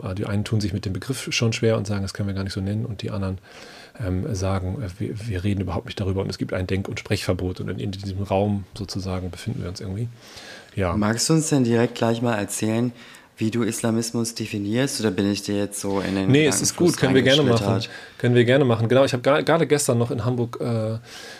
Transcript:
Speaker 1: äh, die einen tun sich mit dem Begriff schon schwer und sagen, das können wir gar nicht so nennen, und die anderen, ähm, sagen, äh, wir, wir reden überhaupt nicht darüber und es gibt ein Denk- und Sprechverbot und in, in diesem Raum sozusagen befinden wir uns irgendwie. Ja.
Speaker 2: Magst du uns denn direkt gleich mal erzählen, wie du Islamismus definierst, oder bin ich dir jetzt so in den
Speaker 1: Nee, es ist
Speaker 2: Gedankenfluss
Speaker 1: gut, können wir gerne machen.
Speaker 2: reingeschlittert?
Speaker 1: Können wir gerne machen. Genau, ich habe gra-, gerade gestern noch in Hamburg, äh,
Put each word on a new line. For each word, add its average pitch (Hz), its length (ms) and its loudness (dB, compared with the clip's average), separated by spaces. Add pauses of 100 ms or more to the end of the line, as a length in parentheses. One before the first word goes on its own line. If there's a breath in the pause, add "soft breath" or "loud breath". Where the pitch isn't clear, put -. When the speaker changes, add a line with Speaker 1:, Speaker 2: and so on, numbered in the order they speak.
Speaker 1:
äh, 92 120 -6
die 101 100 -4
einen 104 180 -2
tun 113 160 0
sich 101 140 -2
mit 104 120 -6
dem 92 80 -4
Begriff 92 380 -6
schon 113 220 2
schwer 113 240 2
und 107 80 -2
sagen, 101 160 -2
das 98 140 -6
können 101 120 -4
wir 98 60 -4
gar 95 100 -4
nicht 95 100 -6
so 101 80 -4
nennen, 104 260 -2
und 107 160 -8
die 110 80 -4
anderen, 95 260 -4 (640 loud breath)
ähm, 92 300 -2
sagen, 92 480 -2
äh, 98 80 -6 (100)
wir, 107 280 -6
wir 92 160 -4
reden 98 180 0
überhaupt 90 240 -4
nicht - 140 -10
darüber 95 220 0
und 101 100 -2
es - 80 -8
gibt - 140 -4
ein 95 120 0
Denk- 98 240 -2
und 110 100 -6
Sprechverbot 92 600 -2
und 104 100 -6
in, - 80 -4
in 104 140 -4
diesem 98 320 -6
Raum 101 400 2 (120)
sozusagen 92 540 -6
befinden 113 320 -6
wir 90 80 -6
uns 92 100 -10
irgendwie. 101 280 -6 (680 loud breath)
Ja. 90 220 2
Speaker 2:
Magst 107 320 2
du 160 40 6
uns 160 160 2
denn 135 140 4
direkt 117 300 4
gleich 117 300 0
mal 117 120 2
erzählen, 110 560 0 (480 loud breath)
wie 110 120 0
du 117 100 0
Islamismus 113 720 -2
definierst, 110 640 -2
oder 107 120 2
bin 98 200 2
ich 101 120 -2
dir 104 120 -4
jetzt 101 240 -4
so 98 200 -2
in 92 160 -2
den 95 160 2
Speaker 1:
Nee, 147 160 6
es 127 80 2
ist - 200 0
Speaker 2:
Gedankenfluss 170 180 4
Speaker 1:
gut, - 60 -4
können 131 140 4
wir 131 80 6
gerne 135 220 6
machen. 117 200 4
Speaker 2:
reingeschlittert? - 540 -2
Speaker 1:
Können 123 160 2
wir 120 120 6
gerne 135 200 6
machen. 117 240 2
Genau, 131 160 6
ich 127 80 0
habe 123 80 -2
gra-, 139 220 4
gerade 151 240 4
gestern 147 320 2
noch 117 100 2
in 120 160 -2
Hamburg, 120 340 -2
äh, 113 380 -2 (420 loud breath)